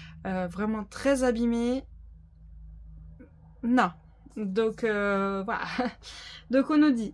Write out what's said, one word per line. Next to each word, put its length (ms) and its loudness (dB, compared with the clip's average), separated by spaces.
euh, 200 -2
vraiment 360 -2
très 400 0
abîmé, 600 0
non. 280 4
Donc, 480 0
euh, 600 0
voilà. 200 -4
<laughs> 720 -8
Donc 180 4
on 80 4
nous 140 8
dit, 220 0